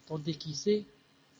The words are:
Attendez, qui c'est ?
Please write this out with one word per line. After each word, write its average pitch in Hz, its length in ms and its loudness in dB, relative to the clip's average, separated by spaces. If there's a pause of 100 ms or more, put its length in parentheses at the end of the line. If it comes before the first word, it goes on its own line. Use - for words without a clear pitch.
Attendez, 156 300 -4
qui 151 180 -8
c'est ? 208 300 4 (560)